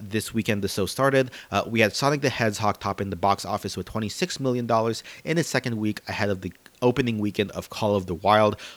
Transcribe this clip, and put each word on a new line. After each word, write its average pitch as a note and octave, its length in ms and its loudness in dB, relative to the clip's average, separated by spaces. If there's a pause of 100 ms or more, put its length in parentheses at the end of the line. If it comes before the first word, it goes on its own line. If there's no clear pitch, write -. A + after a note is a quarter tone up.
this G#2 320 -6
weekend G#2 280 0
the G2 60 0
show G2 180 -2
started, C3+ 440 2 (220)
uh, G2 120 2
we A2+ 140 -2
had G#2+ 160 4
Sonic C#3 280 0
the C#3 60 2
Hedgehog G#2+ 520 0
topping G2 300 -4
the F2+ 60 -6
box G2 280 2
office G2 320 -6
with F#2 100 -6
twenty-six A2+ 540 -6
million B2 260 0
dollars A2+ 380 2 (200)
in D#3+ 140 -2
its D#3 100 0
second B2 280 -2
week G#2+ 320 -2
ahead G#2 200 -2
of F#2+ 120 -2
the F#2+ 120 -6 (300)
opening B2 380 2
weekend G#2 320 -2
of - 180 -8
Call G#2 240 0
of F#2+ 120 2
the F2+ 80 -4
Wild. G#2 420 6 (200)